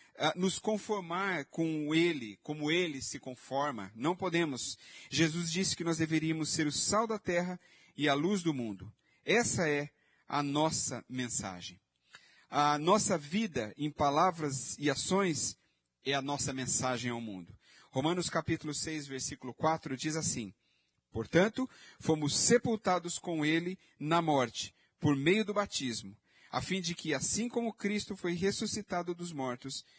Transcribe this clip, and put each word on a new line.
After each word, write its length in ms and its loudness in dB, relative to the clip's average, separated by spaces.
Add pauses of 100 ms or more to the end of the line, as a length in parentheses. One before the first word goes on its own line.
(180)
ah, 160 2
nos 240 2
conformar 880 -2
com 480 -2
ele, 480 2
como 280 -4
ele 300 0
se 200 -8
conforma. 760 -4
Não 220 0
podemos. 600 -2 (340)
Jesus 420 0
disse 240 0
que 80 -6
nós 140 0
deveríamos 500 0
ser 180 2
o 60 -2
sal 340 2
da 120 -2
terra 420 -2 (360)
e 120 2
a 60 6
luz 280 2
do 100 2
mundo. 400 -6 (320)
Essa 440 4
é 220 0 (360)
a 160 0
nossa 640 0
mensagem. 720 -6 (680)
A 280 2
nossa 380 4
vida 600 -2
em 140 -4
palavras 880 2
e 120 0
ações 680 0 (480)
é 100 0
a 80 0
nossa 300 -2
mensagem 580 -2
ao 100 -4
mundo. 360 -10 (340)
Romanos 380 0
capítulo 460 -2
seis, 320 -4
versículo 480 -8
quatro 420 -2
diz 200 -4
assim: 380 -4 (560)
"Portanto, 580 2 (320)
fomos 340 2
sepultados 840 4
com 260 -2
ele 340 0 (200)
na 240 2
morte, 520 0 (240)
por 160 4
meio 300 4
do 80 -6
batismo, 640 -4 (340)
a 120 -2
fim 180 -2
de 140 -4
que, 180 -4
assim 360 0
como 240 -2
Cristo 440 -4
foi 160 -4
ressuscitado 800 -2
dos 180 -8
mortos, 520 -6 (140)